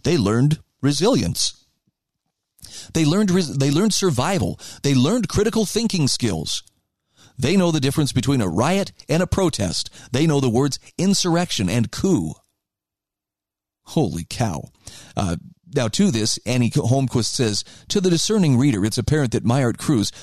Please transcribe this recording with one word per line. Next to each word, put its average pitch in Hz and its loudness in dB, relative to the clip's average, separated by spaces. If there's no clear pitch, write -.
They 165 2
learned 120 2
resilience. 143 0
They 160 2
learned 190 2
res-, 170 0
they 139 2
learned 185 2
survival. 143 0
They 139 2
learned 170 2
critical 220 0
thinking 190 0
skills. - -4
They 156 0
know 175 4
the 156 0
difference 143 0
between 131 0
a 95 0
riot 156 0
and 165 0
a 180 0
protest. 104 -2
They 139 2
know 143 2
the 131 2
words 135 0
insurrection 170 0
and 113 0
coup." 110 -2
Holy 85 -4
cow. 98 -6
Uh, 87 -2
now, 127 0
to 196 2
this, 113 -2
Annie 120 0
Holmquist 123 0
says, 107 -2
"To 214 0
the 185 2
discerning 165 2
reader, 120 2
it's 110 -2
apparent 135 0
that 107 0
Myart 123 0
Cruz 113 0